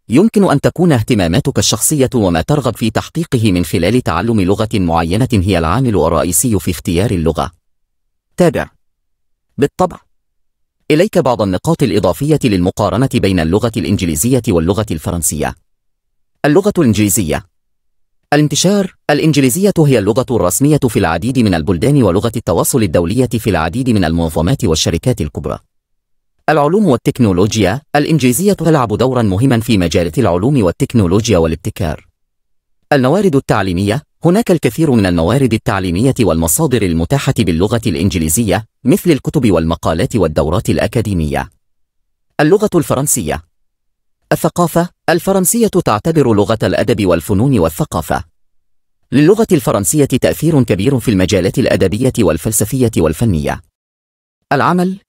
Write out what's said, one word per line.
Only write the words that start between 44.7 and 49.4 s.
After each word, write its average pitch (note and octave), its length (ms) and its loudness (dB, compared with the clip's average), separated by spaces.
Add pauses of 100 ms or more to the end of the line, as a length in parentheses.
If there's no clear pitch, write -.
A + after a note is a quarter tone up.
الفرنسية F#3+ 580 0
تعتبر C#3 640 0
لغة G#2 300 0
الأدب G#2 420 0
والفنون G2 540 0
والثقافة. D#2+ 640 -4 (880)
للغة F#3 400 4